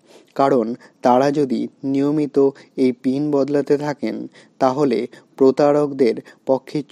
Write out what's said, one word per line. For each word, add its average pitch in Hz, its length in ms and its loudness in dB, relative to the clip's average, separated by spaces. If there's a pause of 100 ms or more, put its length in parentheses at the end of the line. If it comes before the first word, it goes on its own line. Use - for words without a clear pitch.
(400)
কারণ 135 260 2 (400)
তারা 127 220 4 (120)
যদি 123 220 -2 (320)
নিয়মিত 143 440 -2 (460)
এই 127 80 2 (120)
পিন 135 180 -2 (140)
বদলাতে 143 400 0 (100)
থাকেন, 113 300 -6 (460)
তাহলে 131 380 0 (380)
প্রতারকদের 139 800 2 (320)
পক্ষে 131 320 -2 (120)